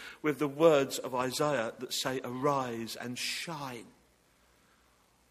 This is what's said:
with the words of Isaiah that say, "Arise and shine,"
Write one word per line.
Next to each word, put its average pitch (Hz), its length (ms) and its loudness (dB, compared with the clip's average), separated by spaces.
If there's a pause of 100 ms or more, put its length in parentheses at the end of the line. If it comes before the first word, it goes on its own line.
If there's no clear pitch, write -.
(220)
with 143 180 0
the 147 80 2
words 143 520 6
of 131 160 -6
Isaiah 127 640 0
that - 140 -8
say, 131 300 -2
"Arise 123 760 -2
and 123 200 -8
shine," 139 680 -8 (1400)